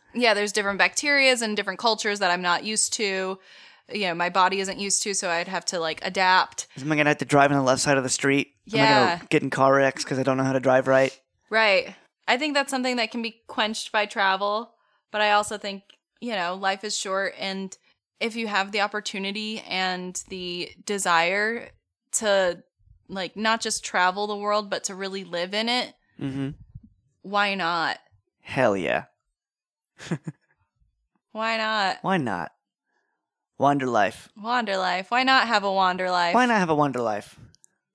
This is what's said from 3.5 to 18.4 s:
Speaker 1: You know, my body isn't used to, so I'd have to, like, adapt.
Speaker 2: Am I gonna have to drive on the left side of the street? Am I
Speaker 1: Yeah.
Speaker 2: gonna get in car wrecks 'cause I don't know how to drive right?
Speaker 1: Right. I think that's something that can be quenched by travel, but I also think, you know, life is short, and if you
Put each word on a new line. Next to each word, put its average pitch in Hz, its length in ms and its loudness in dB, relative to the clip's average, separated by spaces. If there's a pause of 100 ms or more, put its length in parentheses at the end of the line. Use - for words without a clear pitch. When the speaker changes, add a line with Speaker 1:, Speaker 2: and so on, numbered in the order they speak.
Speaker 1:
You 208 140 -2
know, 170 80 -2
my 175 140 -2
body 190 300 2
isn't 190 200 -6
used 196 240 -2
to, 202 100 -4
so 190 160 -4
I'd 175 180 -2
have 185 180 -6
to, 180 140 -4
like, 160 240 -4
adapt. 185 640 0 (120)
Speaker 2:
Am 143 120 -4
I 156 60 2
gonna 147 140 4
have 147 80 0
to 139 60 -4
drive 139 260 6
on 139 60 4
the 135 60 2
left 131 180 4
side 143 160 4
of 131 60 0
the 127 60 -4
street? 139 460 0 (180)
Am 220 60 2
I 214 40 4
Speaker 1:
Yeah. 208 340 4
Speaker 2:
gonna - 120 -18
get 151 140 2
in 135 80 -4
car 139 240 4
wrecks 135 280 2
'cause 139 160 -4
I 131 40 -2
don't 131 140 2
know 135 60 0
how 131 100 0
to 131 60 0
drive 127 280 4
right? 135 300 4 (320)
Speaker 1:
Right. 202 460 2 (320)
I 240 100 4
think 294 180 -2
that's 269 160 0
something 254 260 -2
that 226 140 -4
can 240 100 -6
be 226 260 -10
quenched 220 440 -4
by 208 160 0
travel, 202 640 -2 (380)
but 208 80 -4
I 208 140 4
also 208 240 0
think, 196 260 -10 (380)
you 233 120 -8
know, 180 220 -2
life 196 300 -2
is 208 120 -6
short, 190 400 -4
and 190 400 -8 (440)
if 220 160 -4
you 226 100 -4